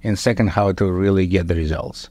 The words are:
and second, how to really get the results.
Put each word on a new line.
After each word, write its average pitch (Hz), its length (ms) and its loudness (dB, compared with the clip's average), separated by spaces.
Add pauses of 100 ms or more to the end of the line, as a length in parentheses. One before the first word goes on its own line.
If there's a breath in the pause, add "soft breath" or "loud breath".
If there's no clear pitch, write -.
and 107 160 -2
second, 113 300 0
how 101 240 0
to 95 180 0
really 95 360 2
get 90 200 0
the 85 80 0
results. - 560 -4